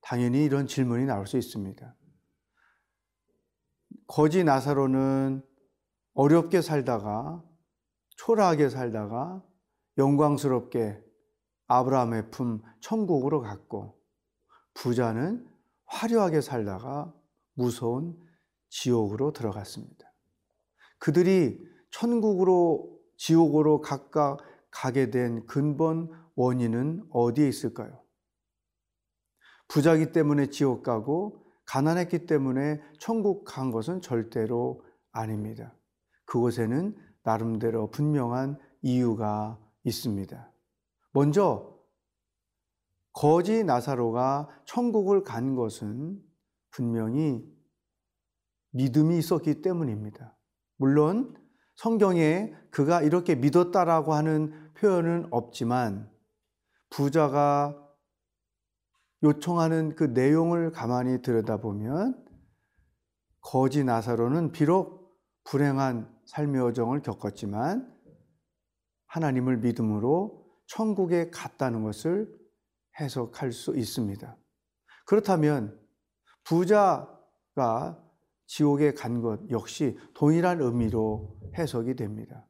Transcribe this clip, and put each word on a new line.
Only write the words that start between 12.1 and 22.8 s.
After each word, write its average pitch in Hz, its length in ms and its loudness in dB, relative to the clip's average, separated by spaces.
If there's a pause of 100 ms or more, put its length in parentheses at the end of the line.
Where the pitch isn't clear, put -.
품 117 320 -6 (180)
천국으로 156 600 -2
갔고, 101 580 -12 (760)
부자는 123 720 -2 (380)
화려하게 208 560 0
살다가 127 720 -8 (420)
무서운 123 640 -4 (540)
지옥으로 117 640 0
들어갔습니다. - 800 -10 (840)
그들이 170 640 2 (300)
천국으로 190 1080 2 (180)